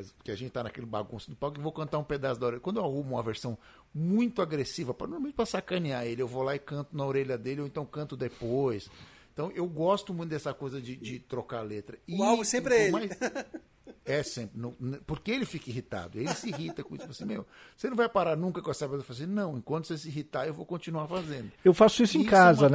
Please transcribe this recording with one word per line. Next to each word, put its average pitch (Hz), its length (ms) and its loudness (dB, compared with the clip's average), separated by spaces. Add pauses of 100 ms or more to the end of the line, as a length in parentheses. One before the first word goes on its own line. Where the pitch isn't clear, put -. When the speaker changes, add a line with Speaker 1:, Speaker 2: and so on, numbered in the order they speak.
(240)
Speaker 1:
que - 60 -8
a 104 60 -6
gente 120 140 -10
tá 123 120 -6
naquele 117 240 -10
bagunço 110 440 -8
do 123 60 -14
palco, 147 220 -6
e 143 40 -10
vou 156 100 -4
cantar 156 260 -4
um 151 60 -4
pedaço 131 360 -2
da 123 60 0
orelha. 120 140 -2
Quando 202 180 -4
eu 196 60 0
arrumo 139 300 -4
uma 117 80 -2
versão 113 340 -6 (380)
muito 202 460 0
agressiva, 151 540 -2
pra, - 120 -8
normalmente 294 280 -6
pra 233 120 0
sacanear 160 600 -4
ele, 117 160 -4
eu 127 40 0
vou 127 160 -4
lá 135 140 0
e - 20 -8
canto 143 380 -10
na 139 80 -4
orelha 135 340 -2
dele, 131 220 -6
ou 143 60 -6
então 143 180 -8
canto - 320 -10
depois. 123 720 -2 (440)
Então, 165 220 -6
eu 175 120 -4
gosto 180 480 0
muito 165 160 -8
dessa 147 240 -4
coisa 135 260 -10
de, 127 160 -10
de 117 220 -10
trocar 117 400 -8
a 113 40 -6
letra. 107 360 -10 (100)
E 170 80 -6
Speaker 2:
O 190 60 0
alvo 220 220 4
sempre 254 300 2
é 214 160 6
Speaker 1:
por 165 100 2
Speaker 2:
ele. 208 80 -4
Speaker 1:
mais... 185 100 -10 (840)
É 139 180 0
sempre. 113 380 -8
Não, 120 200 -8
n-, 131 260 -6
porque 156 240 -6
ele 254 140 -2
fica - 260 -8
irritado. 101 480 -8
Ele 135 160 -2
se - 140 -8
irrita 160 340 -8
com - 140 -14
isso. - 120 -14
Assim, - 160 -14
"Meu, 208 220 -8 (300)
você - 120 -6
não 262 80 -6
vai 233 120 4
parar 170 280 2
nunca 175 260 -4
com 160 80 -4
essa 143 180 -4
coisa?" 139 140 -6
Eu - 40 -16
falo 123 120 -14
assim, 165 140 -6
"Não, 190 260 -2
enquanto 156 280 -6
você 165 120 -6
se 160 100 -12
irritar, 143 380 -6
eu 156 80 -4
vou 160 120 -12
continuar 165 400 -6
fazendo." 151 440 -8 (140)
Speaker 3:
Eu 185 100 12
faço 220 280 10
isso 214 140 6
em - 60 6
Speaker 1:
Isso 214 60 2
é - 20 -2
Speaker 3:
casa, 180 360 12
Speaker 1:
uma 135 80 10